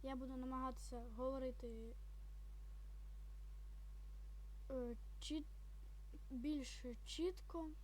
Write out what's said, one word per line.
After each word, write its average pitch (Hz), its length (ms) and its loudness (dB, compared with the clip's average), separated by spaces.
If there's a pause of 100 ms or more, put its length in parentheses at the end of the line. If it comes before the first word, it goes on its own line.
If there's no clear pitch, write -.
Я 269 120 2
буду 254 220 0
намагатися 254 640 2 (120)
говорити, 247 800 2 (2750)
е, 247 260 4 (240)
чіт-, 302 260 2 (840)
більш 269 560 2 (200)
чітко. 330 640 4 (140)